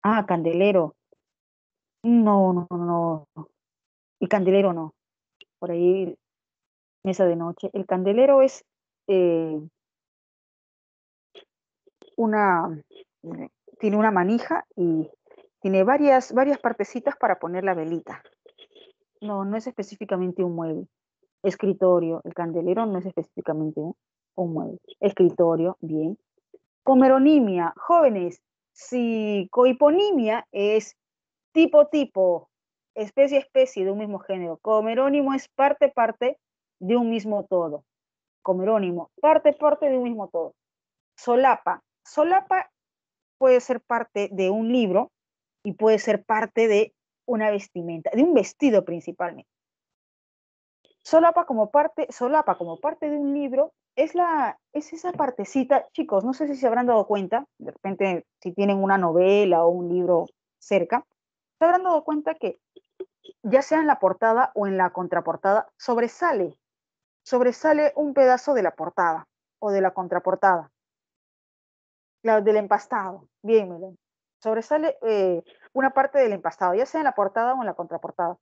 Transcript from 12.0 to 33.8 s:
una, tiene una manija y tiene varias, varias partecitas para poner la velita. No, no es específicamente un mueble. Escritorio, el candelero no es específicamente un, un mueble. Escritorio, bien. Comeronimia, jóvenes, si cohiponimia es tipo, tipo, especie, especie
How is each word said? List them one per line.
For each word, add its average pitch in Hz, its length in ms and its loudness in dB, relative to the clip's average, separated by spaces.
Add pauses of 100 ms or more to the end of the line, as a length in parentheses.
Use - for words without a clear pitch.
una, 185 680 0 (960)
tiene 208 180 0
una 214 140 2
manija 208 560 -2 (100)
y 160 320 -2 (520)
tiene 190 240 2
varias, 269 480 2
varias 269 260 0
partecitas 240 580 -6
para 208 220 -2
poner 180 260 -6
la 190 100 0
velita. 165 480 -8 (1000)
No, 202 220 -6
no 202 120 -4
es 226 120 -8
específicamente 196 760 -6
un 175 140 -4
mueble. 165 320 -8 (560)
Escritorio, 180 800 0
el 170 100 -14
candelero 175 520 -4
no 196 120 -4
es 175 80 -8
específicamente 156 720 -8
un, 160 160 -8 (400)
un 175 180 -4
mueble. 170 260 -8 (200)
Escritorio, 175 840 2
bien. 160 380 -6 (640)
Comeronimia, 262 960 4
jóvenes, 220 680 0 (300)
si 220 800 -4
cohiponimia 254 1000 2
es 208 460 -2 (560)
tipo, 302 340 6
tipo, 190 640 0 (480)
especie, 269 420 0
especie 262 460 0